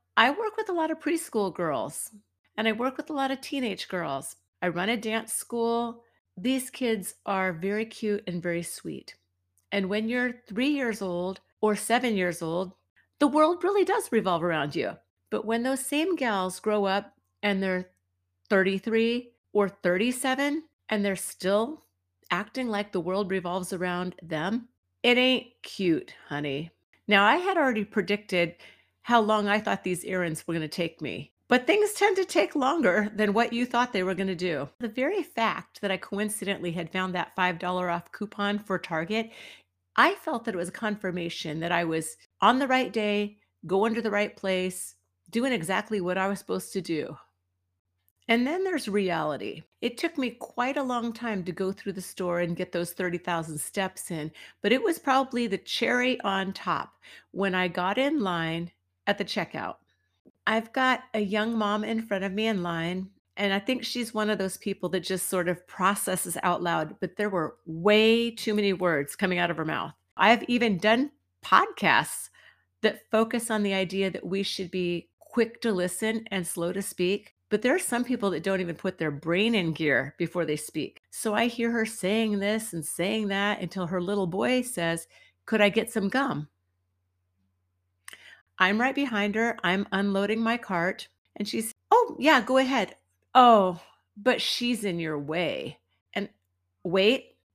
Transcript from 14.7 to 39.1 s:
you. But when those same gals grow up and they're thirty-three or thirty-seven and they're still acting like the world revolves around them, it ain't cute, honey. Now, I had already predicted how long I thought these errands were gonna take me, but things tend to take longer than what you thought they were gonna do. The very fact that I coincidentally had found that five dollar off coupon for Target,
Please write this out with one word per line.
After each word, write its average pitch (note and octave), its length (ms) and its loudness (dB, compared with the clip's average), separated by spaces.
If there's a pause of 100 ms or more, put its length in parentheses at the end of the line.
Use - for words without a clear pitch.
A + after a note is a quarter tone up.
you. A#2 220 -2 (340)
But G#3 140 -4
when A3+ 180 -2
those C4 220 -2
same D#4+ 320 0
gals G3 440 -2
grow G#3 260 2
up G3 280 0 (280)
and G3 200 2
they're F#3 280 -2 (580)
thirty-three A3+ 840 2 (200)
or G3+ 160 4
thirty-seven B3+ 960 0 (240)
and G#3 160 0
they're G3 120 0
still A3 680 -2 (460)
acting G#3+ 380 -4
like G#3 240 -4
the F#3 80 -2
world F#3 300 -2
revolves F3+ 420 -4
around F3+ 500 -4
them, E3+ 460 -4 (340)
it A#3+ 160 6
ain't B3+ 280 2 (160)
cute, E3+ 520 -2 (140)
honey. D3 420 -4 (360)
Now, G3+ 180 6
I A#3+ 120 6
had F#4 200 0
already B3 280 2
predicted F#3+ 720 0 (460)
how A#3+ 180 4
long G#3 280 2
I G#3 120 2
thought G3+ 240 -2
these F3+ 200 -2
errands F3 420 -4
were E3+ 80 -4
gonna D#3 140 -4
take E3 320 -6
me, A#2+ 320 -10 (160)
but B3 180 4
things G#4 260 4
tend G4+ 240 2
to F#4+ 80 2
take E4+ 300 0
longer B3 600 2
than G3+ 180 2
what A#3 200 2
you A#3+ 140 0
thought B3 260 0
they F#3 100 0
were F#3 120 0
gonna F#3+ 200 -2
do. D#3 340 -2 (100)
The A#3+ 100 -6
very C#4+ 340 -2
fact - 580 -4
that G3+ 100 -2
I F#3 60 -2
coincidentally G3 760 -4
had E3 200 -6
found F#3 220 -2
that F3 200 -4
five F3+ 240 0
dollar F3+ 300 -2
off E3+ 240 -4
coupon G3+ 460 -2
for G3 200 -2
Target, F#3+ 520 -2 (640)